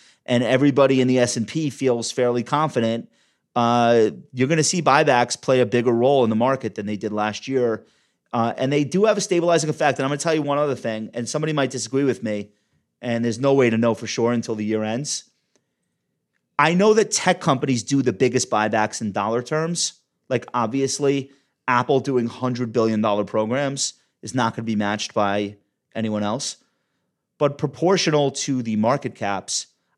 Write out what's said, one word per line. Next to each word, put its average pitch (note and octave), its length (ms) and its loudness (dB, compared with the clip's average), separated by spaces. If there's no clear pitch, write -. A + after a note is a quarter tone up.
and B2 160 2
everybody C3 600 4
in B2 80 2
the B2+ 100 2
S A#2+ 160 2
and A2+ 100 -2
P D#3 240 -4
feels A#2+ 400 -2
fairly B2 340 0
confident, A#2+ 680 -2
uh, A#2 520 4
you're B2+ 160 0
gonna D#3 160 2
see F3 180 -2
buybacks C3+ 580 4
play C3 200 2
a B2 60 4
bigger A#2+ 260 2
role B2+ 320 4
in A2+ 60 2
the A2+ 60 0
market B2 400 -2
than G#2 100 -8
they G#2 100 -4
did G2+ 160 -6
last G#2 360 -4
year. B2 380 0
Uh, A#2 260 0
and C3 140 -2
they D3 140 2
do F#3 180 0
have G#3 140 2
a G3+ 40 -2
stabilizing E3+ 480 2
effect. C#3+ 300 0
And C3+ 60 -2
I'm C#3 40 -2
gonna C#3+ 80 -2
tell D#3+ 160 -2
you D#3 80 0
one C#3+ 160 -2
other C#3+ 180 0
thing, A2 380 -6
and A#2+ 140 -6
somebody D#3 240 -4
might C3+ 200 0
disagree B2+ 340 -4
with B2 180 -2
me, G#2 260 -6
and A#2 220 -2
there's A#2 160 -2
no C#3 140 2
way C3 160 6
to A2+ 80 2
know A2+ 160 2
for G#2+ 140 -8
sure A#2 240 0
until A#2 240 -4
the G#2+ 100 -6
year G#2+ 160 -2
ends. A#2 440 -6
I D#3 160 4
know G#3 200 4
that G#3+ 180 2
tech F3+ 300 0
companies C3+ 420 0
do C#3 180 0
the A#2+ 120 0
biggest B2 360 0
buybacks G#2+ 520 0
in G#2+ 100 -4
dollar A2 300 -2
terms. D#3+ 520 -4
Like, A#2+ 240 -2
obviously, C3+ 800 -2
Apple B2 320 2
doing B2 280 0
hundred B2 440 -4
billion A2 300 2
dollar G#2 240 0
programs C3 720 -4
is G#2+ 120 -12
not A#2 220 0
gonna B2 80 -8
be A2+ 140 -2
matched G#2 360 -2
by G#2 440 -2
anyone A2 300 -4
else. G#2+ 340 -6
But C#3+ 180 0
proportional D3+ 760 0
to C3 300 -4
the A2 160 -4
market A#2+ 380 0
caps, G2+ 520 -6